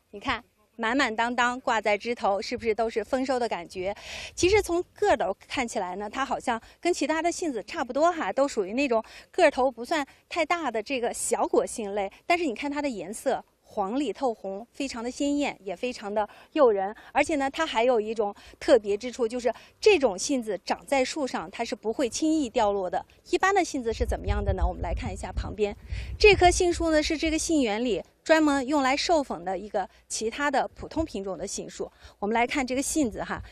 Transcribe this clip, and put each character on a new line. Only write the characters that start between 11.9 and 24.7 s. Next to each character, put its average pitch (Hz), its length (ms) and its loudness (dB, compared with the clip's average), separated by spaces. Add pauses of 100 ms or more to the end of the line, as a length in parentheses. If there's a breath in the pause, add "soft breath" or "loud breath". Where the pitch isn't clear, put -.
类。 202 180 -2 (140 loud breath)
但 349 100 2
是 339 120 0
你 214 80 -2
看 285 160 -6
它 285 100 -4
的 285 80 -2
颜 196 240 -8
色， 220 320 -2 (160)
黄 214 380 -4
里 285 120 -2
透 247 220 -2
红， 202 380 -10
非 277 160 -6
常 226 160 -8
的 247 80 -4
鲜 285 260 0
艳， 277 240 -2
也 190 140 -6
非 247 180 -4
常 202 180 -10
的 208 160 0 (260 loud breath)
诱 269 180 8
人。 196 240 0 (160 loud breath)
而 262 120 4
且 320 120 0
呢， 269 160 2
它 320 160 -2
还 233 160 2
有 247 180 4
一 214 100 -4
种 202 220 -2 (260 loud breath)
特 277 200 8
别 208 180 0
之 240 140 -8
处， 233 160 -2
就 247 120 -6
是 233 140 0 (260 loud breath)
这 403 200 8
种 214 180 2
杏 262 240 -2
子 214 240 -4
长 - 220 -4
在 269 180 2
树 285 220 -2
上， 190 240 -6
它 - 120 -6
是 - 120 -6
不 214 180 -4
会 254 160 0
轻 311 240 2
易 294 160 2
掉 214 220 2
落 196 180 -2
的。 170 160 -4 (240 soft breath)
一 349 80 2
般 381 160 2
的 381 100 4
杏 269 200 -4
子 220 100 -2
是 - 100 -4
怎 185 160 0
么 170 60 -12
样 202 180 0
的 196 100 2
呢？ 185 140 -2
我 180 60 -2